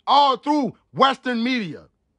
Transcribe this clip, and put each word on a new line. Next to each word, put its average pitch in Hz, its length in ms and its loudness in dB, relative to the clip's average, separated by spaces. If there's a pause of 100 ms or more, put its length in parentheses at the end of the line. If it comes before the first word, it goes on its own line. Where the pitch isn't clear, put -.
all 269 320 4
through 294 380 -2 (180)
Western 240 520 0
media, 185 400 -6 (340)